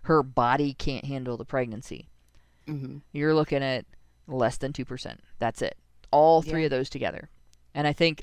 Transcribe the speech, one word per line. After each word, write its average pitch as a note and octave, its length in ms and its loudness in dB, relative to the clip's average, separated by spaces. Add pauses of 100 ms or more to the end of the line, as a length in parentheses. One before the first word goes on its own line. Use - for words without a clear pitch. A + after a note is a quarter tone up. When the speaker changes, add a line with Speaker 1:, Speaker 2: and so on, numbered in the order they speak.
Speaker 1:
her D#3+ 200 4
body C3 500 2
can't C3+ 320 -4
handle B2+ 320 -6
the A#2 80 -10
pregnancy. A#2+ 640 -6 (600)
Speaker 2:
Mm-hmm. C#3 300 -8 (140)
Speaker 1:
You're D3+ 220 2
looking D3+ 300 2
at C3 220 -2 (420)
less B2 280 0
than C#3 160 -6
two C3 120 -8
percent. - 360 -12 (200)
That's A2+ 220 -2
it. - 140 -4 (360)
All D#3+ 300 8
three D#3+ 200 -2
Speaker 2:
Yeah. D#3 40 2
Speaker 1:
of C#3+ 40 0
those C3 200 -2
together. - 380 -6 (440)
And D3 140 -2
I D3 60 0
think D#3+ 300 0